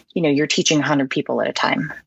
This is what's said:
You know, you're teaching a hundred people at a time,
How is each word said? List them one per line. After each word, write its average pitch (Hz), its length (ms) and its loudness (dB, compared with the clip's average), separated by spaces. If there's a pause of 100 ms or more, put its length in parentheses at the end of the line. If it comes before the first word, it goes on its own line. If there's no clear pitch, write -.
(120)
You 185 80 -2
know, 160 80 2
you're 143 180 2
teaching 156 340 2
a 131 60 0
hundred 139 220 2
people 127 320 -2
at - 80 -2
a - 60 -4
time, - 360 -2 (160)